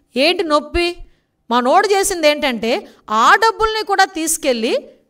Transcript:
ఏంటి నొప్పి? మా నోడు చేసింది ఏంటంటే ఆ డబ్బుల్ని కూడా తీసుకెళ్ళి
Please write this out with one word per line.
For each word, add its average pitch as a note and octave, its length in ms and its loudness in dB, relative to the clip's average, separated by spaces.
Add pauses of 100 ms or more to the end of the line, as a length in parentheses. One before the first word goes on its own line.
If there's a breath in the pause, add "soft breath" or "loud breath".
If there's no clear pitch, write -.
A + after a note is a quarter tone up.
(160 soft breath)
ఏంటి F4 280 0
నొప్పి? D#4+ 520 -2 (540)
మా A#3+ 100 2
నోడు D#4 260 2
చేసింది F#4+ 420 0
ఏంటంటే A#3+ 600 -2 (220 loud breath)
ఆ A#3 240 4
డబ్బుల్ని A4 480 0
కూడా G4 220 2
తీసుకెళ్ళి D#4 840 -4 (220)